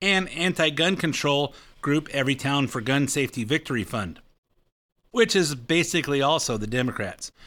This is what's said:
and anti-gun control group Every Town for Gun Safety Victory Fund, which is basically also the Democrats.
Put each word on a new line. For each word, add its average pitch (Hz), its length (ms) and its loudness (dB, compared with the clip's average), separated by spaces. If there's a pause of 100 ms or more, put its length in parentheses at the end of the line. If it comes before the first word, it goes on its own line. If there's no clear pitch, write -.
and 190 260 2
anti-gun 165 640 0
control 143 600 0 (260)
group 151 320 0
Every 139 220 0
Town 139 320 0
for 120 160 -4
Gun 135 260 2
Safety 127 360 -2
Victory 127 380 -2
Fund, 95 380 -6 (880)
which 226 240 4
is 156 200 2
basically 143 680 0
also 135 380 2
the 107 80 -6
Democrats. 117 640 -4 (140)